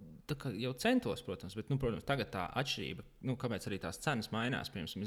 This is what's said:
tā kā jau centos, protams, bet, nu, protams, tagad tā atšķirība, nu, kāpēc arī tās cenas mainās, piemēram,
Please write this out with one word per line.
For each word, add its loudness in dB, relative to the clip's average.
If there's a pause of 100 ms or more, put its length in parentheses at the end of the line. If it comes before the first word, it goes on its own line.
(260)
tā -2
kā -2
jau -2
centos, 4
protams, -4
bet, -4
nu, 6
protams, 2
tagad 2
tā 0 (180)
atšķirība, -2 (240)
nu, 2
kāpēc 0
arī 0
tās -4
cenas 0
mainās, 0
piemēram, -6